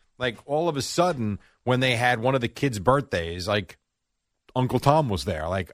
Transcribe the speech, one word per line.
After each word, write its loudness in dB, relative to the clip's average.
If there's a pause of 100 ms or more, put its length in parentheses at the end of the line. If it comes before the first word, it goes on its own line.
(180)
like, -4
all -2
of -2
a -4
sudden, 0 (260)
when 2
they 2
had 2
one 2
of 2
the 0
kids' -2
birthdays, 0
like, -2 (800)
Uncle 0
Tom 4
was -4
there. -4
Like, -4